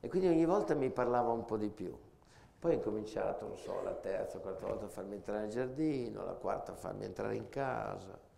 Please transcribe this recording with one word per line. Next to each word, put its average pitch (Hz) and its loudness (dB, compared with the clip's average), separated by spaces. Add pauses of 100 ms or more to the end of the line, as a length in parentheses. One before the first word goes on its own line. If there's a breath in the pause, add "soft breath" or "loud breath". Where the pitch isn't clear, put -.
E - -6
quindi 185 4
ogni 165 8
volta 180 4
mi 131 4
parlava 120 4
un 117 0
po' 110 0
di 107 2
più. 90 -6 (640 loud breath)
Poi 170 4
ho - 0
cominciato, 104 -2
non 104 -8
so, - -4
la - -2
terza, 95 -2
quarta 95 -6
volta 104 -6
a - -10
farmi 98 -8
entrare 104 -4
nel 107 -4
giardino, 127 -2
la 92 -4
quarta - -2
a - -10
farmi 101 -6
entrare 107 -4
in 110 -8
casa. 107 -4 (200 loud breath)